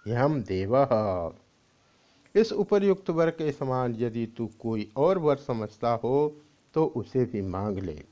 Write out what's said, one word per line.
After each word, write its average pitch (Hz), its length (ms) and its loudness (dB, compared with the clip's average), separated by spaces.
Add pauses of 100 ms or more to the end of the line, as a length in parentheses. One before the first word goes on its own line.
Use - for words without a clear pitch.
ह्यहं 123 380 0
देवः। 98 880 0 (1040)
इस 220 180 4
उपर्युक्त 196 580 2
वर 165 200 2
के 156 200 -2
समान 127 480 -2
यदि 117 280 -2 (100)
तू 113 100 -4 (120)
कोई 110 380 -4
और 180 220 2
वर 147 180 2
समझता 117 640 -4
हो 147 380 0 (340)
तो 156 100 4 (100)
उसे 123 300 0
भी 110 220 -6
मांग 95 320 -4
ले। 80 320 -8